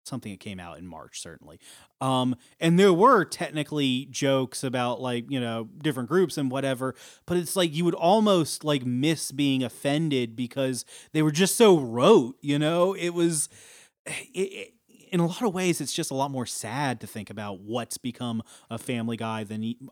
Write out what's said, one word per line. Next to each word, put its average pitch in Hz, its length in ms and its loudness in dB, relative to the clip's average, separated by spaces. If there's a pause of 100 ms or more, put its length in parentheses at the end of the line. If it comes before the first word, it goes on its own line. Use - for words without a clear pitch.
something 117 280 -10
that 92 80 -16
came 98 180 -12
out 85 200 -14
in 87 80 -16
March, 80 360 -16
certainly. 80 380 -20 (400)
Um, 131 340 0 (240)
and 165 180 4
there 190 160 8
were 202 320 6
technically 143 840 -4
jokes 135 540 0
about, 123 360 -4
like, 120 300 -6
you 135 80 -4
know, 113 300 -6 (120)
different 131 280 -4
groups 175 280 2
and 143 140 -2
whatever, 131 460 -4 (280)
but 175 120 -2
it's 175 180 -4
like 175 180 2
you 165 120 -2
would 170 100 2
almost, 190 680 2
like, 147 200 0
miss 135 460 0
being 135 320 0
offended 139 720 -2
because 127 500 -4 (280)
they 156 100 2
were 156 80 4
just 180 240 2
so 202 240 8
rote, 131 640 4
you 143 180 0
know? 170 360 2
It 175 160 -4
was, 170 380 0 (560)
it, 160 60 -14 (240)
it, 190 340 -6 (440)
in 180 80 2
a 170 60 4
lot 175 160 -4
of 220 100 0
ways, 180 300 0
it's 135 100 -6
just - 180 -4
a 143 40 -6
lot 135 160 0
more 127 160 -4
sad 120 560 -4
to 110 40 -14
think 101 220 -12
about 104 320 -10
what's 113 380 -8
become 117 440 -6 (280)
of 120 100 -10
Family 117 380 -6
Guy 110 260 -6
than 107 180 -8
e-, 117 160 -6 (140)